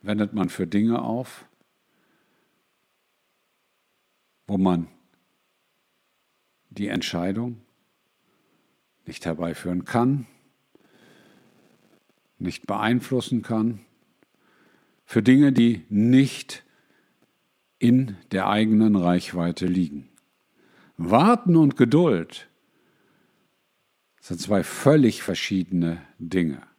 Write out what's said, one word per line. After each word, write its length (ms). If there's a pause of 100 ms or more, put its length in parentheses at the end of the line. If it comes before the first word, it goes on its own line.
wendet 320
man 160
für 180
Dinge 360
auf, 440 (3000)
wo 120
man 300 (1800)
die 180
Entscheidung 720 (1400)
nicht 220
herbeiführen 580
kann, 420 (2000)
nicht 280
beeinflussen 760
kann, 420 (1200)
für 180
Dinge, 300
die 360
nicht 760 (1120)
in 380 (140)
der 180
eigenen 480
Reichweite 680
liegen. 420 (880)
Warten 600
und 200
Geduld 720 (1700)
sind 200
zwei 220
völlig 600
verschiedene 800 (180)
Dinge. 440 (160)